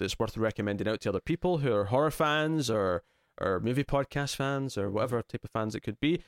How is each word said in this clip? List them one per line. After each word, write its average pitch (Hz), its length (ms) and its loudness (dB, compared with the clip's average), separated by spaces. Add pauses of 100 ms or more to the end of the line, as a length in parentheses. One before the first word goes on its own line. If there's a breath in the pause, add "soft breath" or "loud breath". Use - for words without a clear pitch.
it's 98 180 -2
worth 113 160 -2
recommending 104 540 0
out 107 120 -2
to 110 80 -2
other 92 120 0
people 170 380 0
who 135 140 2
are 101 120 2
horror 135 260 2
fans 151 580 2
or, 95 340 2 (360)
or 95 220 0
movie 127 240 0
podcast 139 500 -2
fans 135 420 -2
or 101 120 0
whatever 113 320 0
type - 240 -10
of - 60 -16
fans 110 240 -2
it 107 40 -6
could - 220 -8
be. 156 260 2